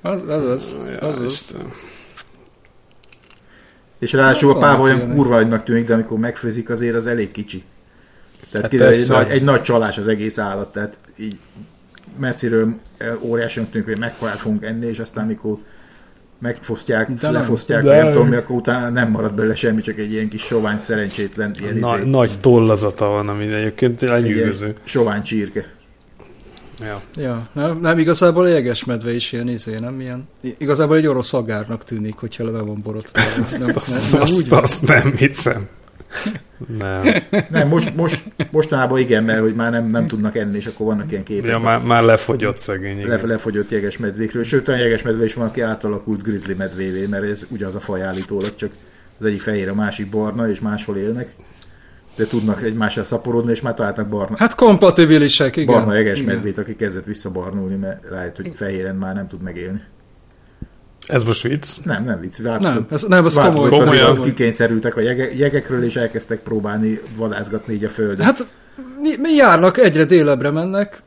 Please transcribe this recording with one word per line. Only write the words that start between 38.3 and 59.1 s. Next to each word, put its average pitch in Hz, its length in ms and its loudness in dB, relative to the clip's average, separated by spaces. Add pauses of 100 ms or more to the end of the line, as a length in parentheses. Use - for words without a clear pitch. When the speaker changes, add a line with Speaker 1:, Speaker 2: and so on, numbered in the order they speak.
Speaker 3:
mostanában 131 480 2
igen, 113 260 4
mert 110 160 2
hogy 110 140 2
már 117 160 0
nem, 117 160 0
nem 113 200 0
tudnak 107 300 -2
enni, 101 200 -2
és 104 100 -6
akkor 110 200 -6
vannak 104 240 -2
ilyen 98 140 -6
képek. 107 260 -4
Speaker 2:
Ja, 113 80 0
már, 113 240 0
már 120 200 4
lefogyott 110 560 2
szegény, 98 400 -8
igen. 101 100 -6
Speaker 3:
Le-, 113 180 -2
lefogyott 104 440 -4
jegesmedvékről. 107 720 -4
Sőt, 127 240 0
olyan 127 120 0
jegesmedve 113 440 0
is 110 100 -2
van, 117 120 -4
aki 110 140 -6
átalakult 107 600 -4
grizzly 98 360 -4
medvévé, 95 480 -6
mert 101 180 -4
ez 104 240 -6
ugyanaz 98 260 -8
a 95 60 -8
faj 95 220 -6
állítólag, 95 520 -4
csak 101 160 -8 (500)
az 107 60 -4
egyik 104 140 -2
fehér, 101 280 -4
a 98 60 -6
másik 101 360 -4
barna, 107 400 -2
és 95 100 -4
máshol 104 360 -6
élnek. 113 380 -6 (840)
De 110 100 0
tudnak 107 360 -2
egymással 110 420 -2
szaporodni, 117 460 -2
és 113 100 0
már 120 140 -4
találtak 104 340 -4
barna 104 300 -4
Speaker 1:
Hát 226 160 2
kompatibilisek, 160 1040 6
igen. 123 180 2
Speaker 3:
barna 107 200 4
jegesmedvét, 104 580 0
Speaker 1:
Igen. 104 120 -6
Speaker 3:
aki 107 120 -10
kezdett 92 280 -6
visszabarnulni, 95 720 -6
mert 95 340 -8
rájött, 92 260 -10
hogy 95 180 -10
fehéren 95 420 -6
már 95 180 -6